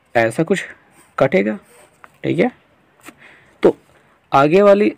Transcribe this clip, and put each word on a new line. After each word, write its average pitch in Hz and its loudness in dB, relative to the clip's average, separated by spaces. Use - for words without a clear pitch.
ऐसा 117 -2
कुछ 180 -4
कटेगा, 196 -2
ठीक 135 -4
है। 233 -2
तो - 2
आगे 151 2
वाली 208 2